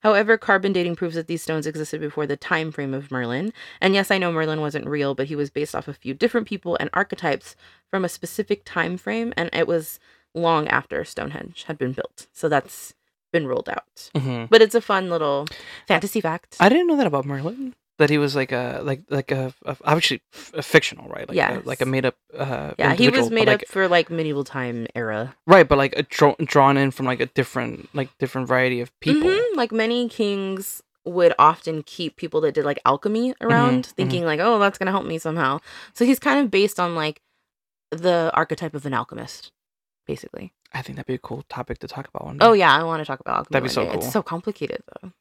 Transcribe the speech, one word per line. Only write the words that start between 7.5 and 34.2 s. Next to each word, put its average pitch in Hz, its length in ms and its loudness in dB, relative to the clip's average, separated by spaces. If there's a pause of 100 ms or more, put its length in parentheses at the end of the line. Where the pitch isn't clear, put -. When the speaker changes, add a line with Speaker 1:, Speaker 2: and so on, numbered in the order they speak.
Speaker 1:
from 190 140 -2
a 170 60 -2
specific - 540 -6
time 175 340 -4
frame, 233 380 -4
and 170 160 -2
it 165 140 0
was 165 320 -2 (360)
long 160 340 2
after - 360 -4
Stonehenge - 600 -12
had 151 140 -10
been 131 140 -4
built. - 400 -12
So - 180 -6
that's - 420 -4 (400)
been 156 140 0
ruled - 240 -4
out. - 440 -12
Speaker 2:
Mm-hmm. 123 360 -2
Speaker 1:
But 220 100 10
it's 220 140 6
a 233 80 4
fun 190 260 0
little 151 380 -2 (420)
fantasy 202 320 2
fact. 165 400 -6
Speaker 2:
I 180 80 8
didn't 339 200 4
know 311 80 4
that 269 100 2
about 139 180 0
Merlin. 180 500 -8 (240)
That 147 120 6
he 151 80 4
was, 143 160 0
like, 135 160 0
a, 127 320 -2
like, 143 260 -6
like 139 220 -4
a, 131 240 -4 (100)
a, 135 200 -8
obviously 147 360 2 (140)
f-, - 200 -20
a - 80 -6
fictional, - 460 2
right? - 200 -12
Like - 60 -10
a, - 20 0
Speaker 1:
Yes. - 280 -2
Speaker 2:
like - 160 -6
a 127 60 -2
made 131 180 -2
up, 127 120 -2 (200)
uh, 131 400 -8
Speaker 1:
Yeah, 165 200 2
he 240 120 4
was 254 100 2
Speaker 2:
individual, 233 100 2
but, 226 80 -2
Speaker 1:
made 220 100 4
Speaker 2:
like 208 160 2
Speaker 1:
up - 60 -16
for, 190 180 0
like, 175 240 2
medieval 156 320 -4
time 123 540 -6
era. 113 400 -6 (100)
Speaker 2:
Right, 170 220 10
but, 143 100 4
like, 139 180 2
a 151 60 -2
dra-, - 320 4 (100)
drawn 139 320 6
in 139 140 2
from, 135 160 -6
like, 127 140 -2
a 131 60 0
different, 123 680 -4
like, 135 240 -4
different 131 300 -4
variety 127 320 2
of 120 180 -8
people. 302 320 2
Speaker 1:
Mm-hmm. 427 260 0
Like, 240 140 0
many 226 380 -2
kings 196 760 -6 (220)
would 175 340 4
often 156 460 2
keep - 320 -10
people 160 240 -2
that 151 160 2
did, 147 80 0
like, 143 200 -2
alchemy 220 560 0
around, 233 300 4
Speaker 2:
Mm-hmm, 254 120 4
mm-hmm. - 120 -14
Speaker 1:
thinking, 170 300 -2